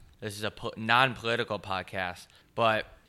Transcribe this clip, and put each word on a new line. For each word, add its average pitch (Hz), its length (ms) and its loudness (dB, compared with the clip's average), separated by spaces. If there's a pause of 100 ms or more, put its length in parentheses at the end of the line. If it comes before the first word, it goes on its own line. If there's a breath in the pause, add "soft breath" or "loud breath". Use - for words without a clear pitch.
(200)
This 101 180 -8
is 104 60 -12
a 107 80 -4
po-, - 260 -10
non-political 113 840 2
podcast. 92 680 -6 (260 soft breath)
But 110 320 2 (240)